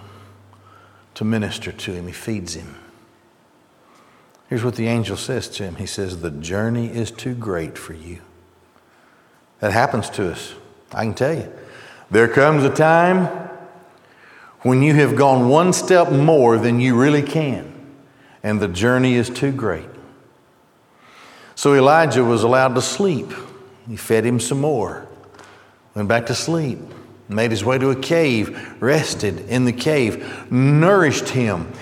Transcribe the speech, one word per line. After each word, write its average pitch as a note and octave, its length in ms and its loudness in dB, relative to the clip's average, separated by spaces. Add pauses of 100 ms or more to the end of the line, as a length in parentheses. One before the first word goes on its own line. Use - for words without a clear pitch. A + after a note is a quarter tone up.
(1160)
to - 80 -8
minister G#2+ 480 -4
to - 220 -10
him. F2+ 140 -10
He F2 60 -14
feeds F#2 400 -10
him. D#2+ 220 -16 (1700)
Here's A#2+ 140 -4
what A#2+ 120 -2
the A2+ 120 -4
angel A2+ 280 -2
says A#2+ 340 -8
to - 140 -12
him. F2 120 -12
He G2 100 -10
says, F2+ 360 -8
"The E2+ 100 -8
journey G#2 560 -4
is A2+ 240 -6
too - 220 -10
great F#2 440 -8
for - 160 -16
you." E2+ 260 -18 (1400)
That G#2 100 0
happens A#2 400 2
to F#2 200 -4
us. - 240 -12 (360)
I A2 140 -6
can G#2+ 80 -4
tell D3 220 -2
you. G#2+ 140 -10 (600)
There A#2 180 6
comes C#3 380 4
a C#3 40 4
time E3+ 800 2 (1160)
when B2+ 200 4
you D3+ 100 4
have C#3+ 220 4
gone C3 340 4
one E3+ 240 4
step F3 380 2
more C#3 460 4
than A#2+ 220 2
you B2 200 2
really C#3+ 240 4
can, C#3+ 480 -4 (720)
and G#2+ 160 -2
the G2+ 80 0
journey B2 480 2
is A#2+ 140 0
too C3+ 220 -4
great. G#2+ 380 -6 (1700)
So C#3+ 180 2
Elijah C3+ 500 6
was A#2 200 2
allowed B2+ 320 4
to B2+ 60 0
sleep. D#3 500 -2 (560)
He A2+ 80 -10
fed A2 300 0
him A#2+ 140 0
some C#3 220 -4
more, C#3 460 -4 (880)
went G#2 120 -4
back A#2 200 0
to B2+ 80 -4
sleep, D#3 440 -4 (480)
made A2 240 0
his G2+ 120 -4
way B2+ 140 2
to C3+ 120 0
a C3 60 0
cave, C3+ 840 -2
rested A2 680 -2
in B2+ 160 0
the A#2+ 80 0
cave, B2+ 800 -4
nourished D3 800 4
him. G2+ 420 -2 (100)